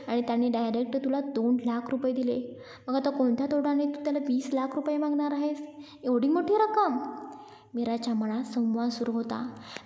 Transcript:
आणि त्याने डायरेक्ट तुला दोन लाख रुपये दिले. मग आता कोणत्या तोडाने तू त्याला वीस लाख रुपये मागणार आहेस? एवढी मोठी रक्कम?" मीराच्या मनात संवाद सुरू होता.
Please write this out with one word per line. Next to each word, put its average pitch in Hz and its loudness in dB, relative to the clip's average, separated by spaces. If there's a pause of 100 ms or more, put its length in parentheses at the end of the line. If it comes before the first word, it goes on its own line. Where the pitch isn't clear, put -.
आणि 240 2
त्याने 240 2
डायरेक्ट 233 0
तुला 269 0
दोन 254 2 (100)
लाख 233 0 (100)
रुपये 262 0
दिले. 247 -2 (260)
मग 254 0
आता 277 2
कोणत्या 262 2
तोडाने 285 2
तू 285 -4
त्याला 294 2
वीस 262 0
लाख 262 0
रुपये 294 0
मागणार 294 0
आहेस? 294 -2 (420)
एवढी 254 4
मोठी 349 4
रक्कम?" 427 4 (760)
मीराच्या 233 0
मनात 214 0
संवाद 233 0
सुरू 240 -2
होता. 226 -2 (360)